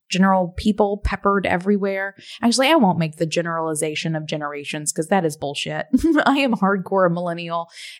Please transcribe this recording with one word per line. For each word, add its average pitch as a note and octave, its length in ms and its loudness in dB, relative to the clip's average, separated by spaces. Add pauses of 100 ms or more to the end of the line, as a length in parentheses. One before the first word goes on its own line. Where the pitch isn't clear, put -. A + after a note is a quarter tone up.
general F#3 480 2
people G#3 460 -2
peppered G3 420 0
everywhere. G3 680 -2 (260)
Actually, A#3+ 260 2
I D#4+ 80 6
won't F#3+ 240 4
make D#3 180 -4
the E3+ 80 0
generalization D#3+ 920 -4
of D#3 100 -6
generations D3 680 -6
'cause D#3+ 160 -4
that G3 180 2
is D3+ 120 -2
bullshit. D3+ 540 -6
<laughs> D4+ 340 4
I C#4 140 4
am C#4 140 2
hardcore F#3+ 580 2
millennial E3+ 580 -4 (300)